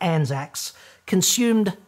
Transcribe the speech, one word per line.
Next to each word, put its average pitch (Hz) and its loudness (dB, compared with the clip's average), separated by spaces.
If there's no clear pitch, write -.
Anzacs 143 -4
consumed 220 2